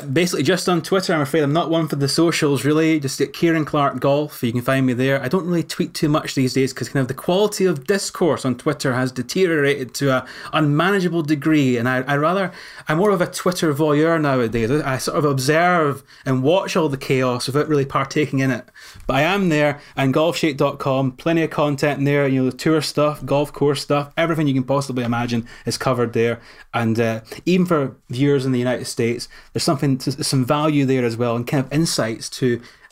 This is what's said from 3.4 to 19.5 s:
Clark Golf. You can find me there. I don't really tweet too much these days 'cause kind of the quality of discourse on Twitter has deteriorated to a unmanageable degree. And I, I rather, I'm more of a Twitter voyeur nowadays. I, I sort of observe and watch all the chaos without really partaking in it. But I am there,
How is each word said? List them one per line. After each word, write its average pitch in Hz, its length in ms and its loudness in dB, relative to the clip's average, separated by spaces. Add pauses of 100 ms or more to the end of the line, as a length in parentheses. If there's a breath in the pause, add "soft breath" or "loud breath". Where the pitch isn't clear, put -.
Clark 139 340 0
Golf. 143 420 0
You 117 120 0
can 120 80 -2
find 135 240 0
me 127 80 2
there. 135 280 0
I 143 60 -6
don't 180 180 0
really 175 160 0
tweet - 320 -6
too - 140 0
much 151 280 -2
these 127 180 0
days 131 180 0
'cause - 160 -8
kind 139 140 -2
of 120 80 -2
the 135 40 -6
quality 196 520 0
of 160 200 0
discourse 180 600 0
on 123 100 0
Twitter 139 380 -2
has 127 180 0
deteriorated 139 840 0
to 139 140 0
a 127 160 0 (280 loud breath)
unmanageable 165 680 2
degree. 147 540 2
And 117 140 0
I, 127 140 0
I 143 120 -2
rather, 175 380 0 (340 loud breath)
I'm 156 120 2
more 208 100 4
of 190 100 4
a 175 80 0
Twitter 175 460 0
voyeur 156 480 2
nowadays. 120 500 2
I, 151 220 0
I 127 60 -2
sort - 180 -4
of 151 80 2
observe 151 760 2 (240 loud breath)
and 131 180 0
watch 185 340 2
all 160 100 2
the 139 80 -4
chaos 131 520 0
without 147 200 0
really 147 160 2
partaking 139 560 -2
in 135 120 2
it. 117 120 -4 (420 loud breath)
But 127 120 0
I 143 60 4
am 185 260 2
there, 147 320 2 (160 loud breath)